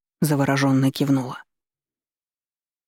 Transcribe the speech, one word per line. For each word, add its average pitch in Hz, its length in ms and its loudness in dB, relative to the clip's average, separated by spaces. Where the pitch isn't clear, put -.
заворожённо 135 680 2
кивнула. 135 520 -2